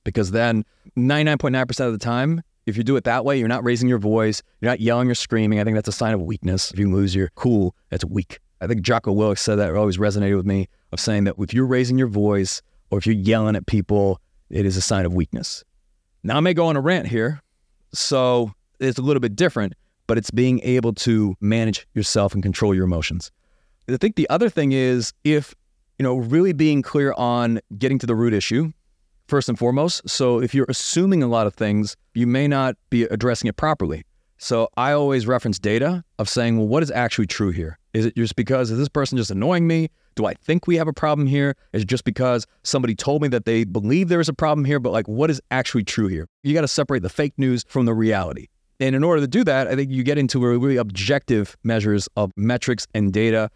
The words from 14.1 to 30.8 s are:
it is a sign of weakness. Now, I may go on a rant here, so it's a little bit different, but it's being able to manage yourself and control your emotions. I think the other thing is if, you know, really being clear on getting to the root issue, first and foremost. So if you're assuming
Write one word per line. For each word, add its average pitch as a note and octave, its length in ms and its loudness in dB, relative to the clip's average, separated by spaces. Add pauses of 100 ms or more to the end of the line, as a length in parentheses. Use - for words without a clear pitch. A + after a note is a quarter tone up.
it G2 160 0
is F#2+ 120 0
a F#2 40 0
sign F#2+ 240 0
of F2 80 -2
weakness. - 500 -4 (600)
Now, A#2 140 -2
I - 20 2
may F3 140 2
go E3+ 140 2
on D#3 80 0
a C#3 60 -2
rant E3 260 0
here, A#2 340 -2 (520)
so B2 600 0 (260)
it's C3 200 -2
a - 20 -2
little C#3 180 2
bit A2+ 160 -2
different, A2+ 380 0 (340)
but A2+ 100 2
it's G#2+ 140 -2
being B2 320 2
able A#2+ 300 2
to G#2+ 460 0
manage A2 540 0
yourself G#2 400 0
and G2 100 -2
control G2+ 320 2
your F#2 100 2
emotions. F2 460 -2 (560)
I B2 100 -2
think G#3+ 180 0
the - 140 0
other G3 200 2
thing C#3+ 220 0
is B2+ 420 0 (100)
if, D3+ 300 0 (460)
you C#3 40 -2
know, B2+ 140 0
really D#3 360 2
being D3 280 2
clear C#3 360 0
on A#2+ 420 0 (180)
getting C3 220 0
to - 60 -6
the A#2 100 0
root A#2 180 2
issue, B2+ 380 0 (560)
first C#3 220 0
and A#2 80 -2
foremost. C3+ 500 0
So B2 320 0
if B2 140 -2
you're C3+ 160 2
assuming F3 540 0